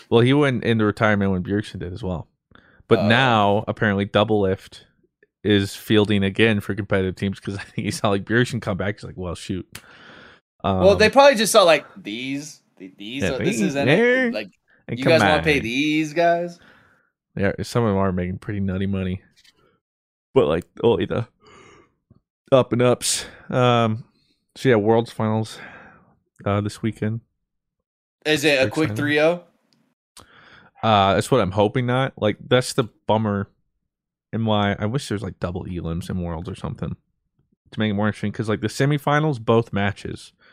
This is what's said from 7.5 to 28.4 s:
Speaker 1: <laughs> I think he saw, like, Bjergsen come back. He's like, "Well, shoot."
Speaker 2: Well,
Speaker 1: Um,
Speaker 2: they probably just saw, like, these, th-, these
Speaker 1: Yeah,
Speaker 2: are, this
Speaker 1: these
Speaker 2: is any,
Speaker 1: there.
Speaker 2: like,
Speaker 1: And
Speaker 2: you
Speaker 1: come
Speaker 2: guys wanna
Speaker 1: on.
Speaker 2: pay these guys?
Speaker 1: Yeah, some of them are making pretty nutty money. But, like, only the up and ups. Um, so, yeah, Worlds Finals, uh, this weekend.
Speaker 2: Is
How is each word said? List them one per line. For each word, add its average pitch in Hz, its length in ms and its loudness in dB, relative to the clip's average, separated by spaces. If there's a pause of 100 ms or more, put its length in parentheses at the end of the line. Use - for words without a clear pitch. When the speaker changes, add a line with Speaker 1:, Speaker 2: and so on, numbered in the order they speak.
Speaker 1:
<laughs> 95 40 -10
I - 40 -12
think - 220 -10
he 104 60 -2
saw, - 180 -4
like, 101 160 -2
Bjergsen 120 360 0
come 98 160 -6
back. 98 180 -6
He's - 80 -20
like, 90 140 -16
"Well, 90 180 -8
shoot." 92 320 -10 (960)
Speaker 2:
Well, 98 280 4
Speaker 1:
Um, 196 60 2
Speaker 2:
they 214 120 4
probably 277 260 8
just 208 160 0
saw, 214 120 6
like, 160 220 4 (160)
these, 135 600 -10 (180)
th-, 92 180 -18
these 117 260 -10
Speaker 1:
Yeah, 92 100 -2
Speaker 2:
are, 127 40 -4
this 202 200 -2
Speaker 1:
these 214 40 -2
Speaker 2:
is 180 140 -2
any, 139 200 2
Speaker 1:
there. 240 360 2
Speaker 2:
like, - 180 -8 (380)
Speaker 1:
And 117 100 -8
Speaker 2:
you 127 60 -8
Speaker 1:
come 165 80 4
Speaker 2:
guys 160 100 6
wanna 98 140 4
Speaker 1:
on. 160 80 0
Speaker 2:
pay 147 160 2
these 151 540 -2
guys? 170 460 0 (760)
Speaker 1:
Yeah, 98 160 0 (100)
some 120 220 -2
of 113 60 0
them 98 80 0
are 95 140 0
making 90 280 -4
pretty 104 220 -8
nutty 98 260 -4
money. 95 340 -4 (1120)
But, 117 140 4
like, 82 180 -2 (180)
only 104 220 2
the 104 220 -6 (1200)
up 127 220 4
and 120 80 0
ups. - 440 0 (240)
Um, 120 560 0 (500)
so, - 140 0
yeah, 120 60 6
Worlds 113 360 2
Finals, 110 480 -4 (880)
uh, 101 160 0
this 104 200 -8
weekend. 113 400 -4 (1040)
Speaker 2:
Is 151 180 0